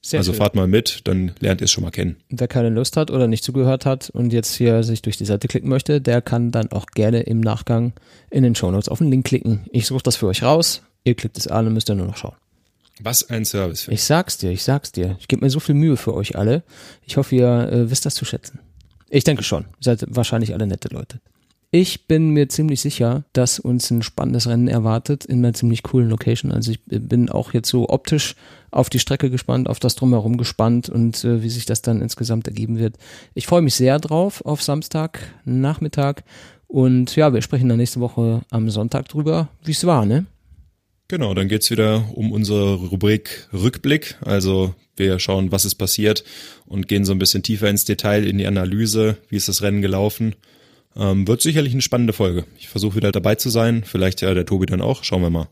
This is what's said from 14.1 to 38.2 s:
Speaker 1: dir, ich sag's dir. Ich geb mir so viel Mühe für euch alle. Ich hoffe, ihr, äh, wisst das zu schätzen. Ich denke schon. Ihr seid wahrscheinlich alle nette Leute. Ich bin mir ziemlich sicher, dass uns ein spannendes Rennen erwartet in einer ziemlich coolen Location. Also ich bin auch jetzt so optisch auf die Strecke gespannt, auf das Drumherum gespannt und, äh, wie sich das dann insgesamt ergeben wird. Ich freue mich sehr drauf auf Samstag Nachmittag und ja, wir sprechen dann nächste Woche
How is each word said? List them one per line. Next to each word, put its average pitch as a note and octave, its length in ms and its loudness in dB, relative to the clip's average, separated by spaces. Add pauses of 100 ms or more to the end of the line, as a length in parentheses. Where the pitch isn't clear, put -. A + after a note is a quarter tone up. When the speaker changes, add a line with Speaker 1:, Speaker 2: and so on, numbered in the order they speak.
Speaker 1:
dir, F#2 140 -2
ich F2+ 120 -4
sag's C#3+ 280 -2
dir. F#2 300 -4
Ich - 80 -20
geb C3+ 120 0
mir C3+ 80 2
so C#3+ 120 0
viel D3 140 0
Mühe D3 200 4
für A2+ 180 -4
euch G2+ 240 -4
alle. A2+ 260 2 (420)
Ich - 100 -10
hoffe, C3+ 200 0
ihr, B2 360 4
äh, A#2 180 2
wisst - 160 -2
das D3+ 100 -4
zu - 100 -6
schätzen. - 340 -10 (500)
Ich C#3 140 2
denke C#3+ 200 2
schon. - 200 -4
Ihr - 200 -18
seid A#2 260 2
wahrscheinlich A2+ 440 -2
alle G#2+ 140 -2
nette - 220 -6
Leute. - 300 -12 (520)
Ich F3+ 360 2
bin D#3+ 240 4
mir D3 180 4
ziemlich D3+ 320 0
sicher, C#3+ 500 0
dass B2 280 2
uns B2 320 -2
ein A#2 100 2
spannendes A#2+ 460 -2
Rennen A#2+ 200 2
erwartet A#2 560 0
in B2+ 140 -2
einer A#2+ 160 4
ziemlich A#2 300 0
coolen A#2+ 260 2
Location. A#2 420 0
Also A2+ 200 -2
ich A2+ 120 -6
bin A#2+ 460 0
auch - 240 -4
jetzt A#2 160 -2
so B2 200 2
optisch - 460 0 (360)
auf C3 180 2
die - 100 0
Strecke C#3 300 0
gespannt, B2+ 400 -2
auf - 100 -4
das - 160 0
Drumherum A#2+ 400 2
gespannt A#2+ 540 0
und, A2+ 340 0
äh, A#2 180 2
wie A2+ 80 -2
sich A#2 160 -6
das - 160 -2
dann A2+ 200 0
insgesamt A2+ 460 -4
ergeben A2+ 320 -4
wird. A2+ 180 -2 (360)
Ich A#2+ 140 -6
freue F3 140 4
mich C#3 140 2
sehr C3 240 4
drauf D#3+ 460 -2
auf D3 160 -4
Samstag D#3 580 -4 (260)
Nachmittag C#3 800 -2 (440)
und B2+ 480 4
ja, D3+ 180 6
wir A2 100 2
sprechen B2+ 260 0
dann A#2 80 4
nächste A#2+ 240 0
Woche A#2 480 0